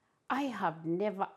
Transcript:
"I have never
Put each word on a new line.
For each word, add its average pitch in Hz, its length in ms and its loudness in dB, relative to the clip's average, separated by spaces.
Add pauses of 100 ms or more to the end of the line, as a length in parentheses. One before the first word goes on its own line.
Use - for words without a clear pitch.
(300)
"I 262 140 2
have 190 420 -2
never 190 520 2